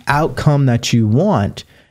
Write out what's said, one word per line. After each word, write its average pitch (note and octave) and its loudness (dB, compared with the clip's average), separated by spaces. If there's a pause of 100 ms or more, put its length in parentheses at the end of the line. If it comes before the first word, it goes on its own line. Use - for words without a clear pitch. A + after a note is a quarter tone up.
outcome C#3+ 0
that - 0
you A2+ 2
want, C3 0 (260)